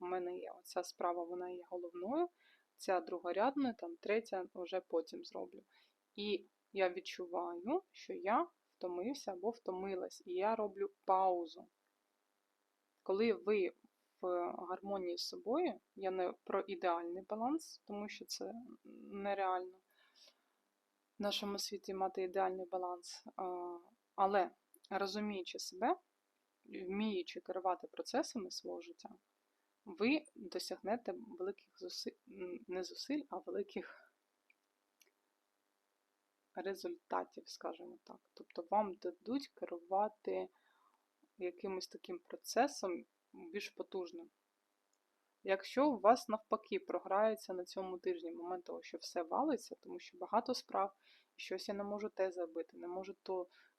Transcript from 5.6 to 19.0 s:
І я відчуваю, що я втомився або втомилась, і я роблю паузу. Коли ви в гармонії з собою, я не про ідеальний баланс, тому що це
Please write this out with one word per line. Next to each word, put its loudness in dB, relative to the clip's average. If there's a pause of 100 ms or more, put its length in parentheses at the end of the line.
І 0 (260)
я 2
відчуваю, -2 (100)
що -10
я 2 (300)
втомився -4
або -2
втомилась, -4
і -6
я 4
роблю -2 (140)
паузу. 4 (1300)
Коли 4
ви 2 (480)
в -2 (420)
гармонії -2
з -4
собою, 0 (160)
я 0
не 2 (120)
про 2
ідеальний 0
баланс, -2
тому -4
що -12
це -6 (580)